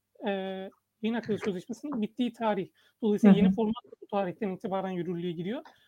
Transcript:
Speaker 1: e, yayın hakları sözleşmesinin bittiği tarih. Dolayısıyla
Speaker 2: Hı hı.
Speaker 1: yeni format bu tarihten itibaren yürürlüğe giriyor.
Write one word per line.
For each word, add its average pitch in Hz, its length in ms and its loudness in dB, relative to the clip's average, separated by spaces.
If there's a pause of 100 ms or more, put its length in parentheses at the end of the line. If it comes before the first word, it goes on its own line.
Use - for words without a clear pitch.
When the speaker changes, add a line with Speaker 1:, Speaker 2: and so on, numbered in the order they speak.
(280)
Speaker 1:
e, 202 40 0 (680)
yayın 220 120 -2
hakları 226 260 -2
sözleşmesinin 214 640 -6
bittiği 233 320 -4
tarih. 208 360 -2 (320)
Dolayısıyla 208 340 8
Speaker 2:
Hı 202 40 4
hı. - 40 4
Speaker 1:
yeni 190 120 4
format 220 200 0 (260)
bu - 60 -18
tarihten 196 420 -4
itibaren 190 400 -4
yürürlüğe 175 420 -4
giriyor. 180 300 -6 (260)